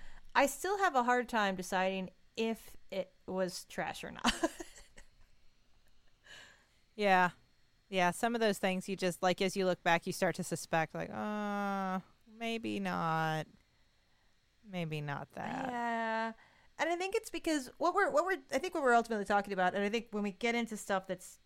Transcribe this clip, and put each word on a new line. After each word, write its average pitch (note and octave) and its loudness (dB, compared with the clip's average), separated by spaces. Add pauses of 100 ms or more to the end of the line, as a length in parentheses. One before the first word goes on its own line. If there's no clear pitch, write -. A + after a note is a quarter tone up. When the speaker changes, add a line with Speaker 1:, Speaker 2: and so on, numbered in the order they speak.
(340)
Speaker 1:
I C4+ 8
still F#4 -2
have F#4 4
a B3 6
hard B3 2
time G3+ 2
deciding F#3 0 (300)
if A3+ 0 (320)
it F#3+ -4 (160)
was F#3 -2
trash D3+ -6
or - -10
not. - 2
<laughs> E4 0 (2500)
Speaker 2:
Yeah. F#3 6 (580)
Yeah, F3+ 4
some A#3 0
of A#3 0
those G#3+ 4
things F#3 0
you G3 -4
just, F3+ -2
like, F3+ 2
as F#3 0
you F#3+ 2
look F3+ 0
back, E3+ 4
you F#3 -2
start F3 0
to F#3 -4
suspect, - -2
like, E3+ -6
"Uh, G3+ -4 (380)
maybe A3+ -4
not. D#3+ 0 (1200)
Maybe D#3+ -4
not C#3+ -6
that." - -4
Speaker 1:
Yeah. A3+ -2 (460)
And D#4 2
I F4 0
think F#4+ -4
it's A4 -4
because D4+ -2
what E4+ 2
we're, F4+ 4
what D4 4
we're, F#4+ 0 (160)
I C4+ 2
think F4+ -4
what - -2
we're B3 6
ultimately A3+ 2
talking G3+ 2
about, F3+ 2
and G3+ 0
I G#3 2
think A3 -2
when G#3 -4
we G3+ -2
get A#3 0
into A3+ -2
stuff F#3+ -2
that's - -8